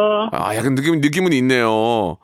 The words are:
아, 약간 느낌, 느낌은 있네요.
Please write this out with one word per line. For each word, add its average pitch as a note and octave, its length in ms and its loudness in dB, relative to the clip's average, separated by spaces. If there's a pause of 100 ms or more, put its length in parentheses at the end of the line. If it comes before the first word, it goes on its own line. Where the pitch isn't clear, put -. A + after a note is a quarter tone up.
(340)
아, G2+ 220 -4
약간 A#2+ 200 0
느낌, D3+ 260 0
느낌은 E3+ 320 0
있네요. A2+ 920 0